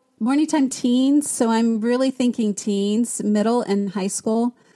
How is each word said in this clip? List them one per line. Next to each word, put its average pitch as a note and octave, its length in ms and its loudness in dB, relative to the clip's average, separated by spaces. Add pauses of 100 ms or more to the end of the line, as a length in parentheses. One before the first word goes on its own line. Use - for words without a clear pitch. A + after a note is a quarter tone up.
(200)
morning C#4 280 0
time C#4 220 2
teens. C4 600 2
So A#3 200 0
I'm A3+ 320 0
really B3 300 0
thinking A#3 420 0
teens, G#3 720 -2
middle G#3+ 380 2
and G3+ 300 -2
high F#3+ 160 -4
school. A3+ 480 -2 (200)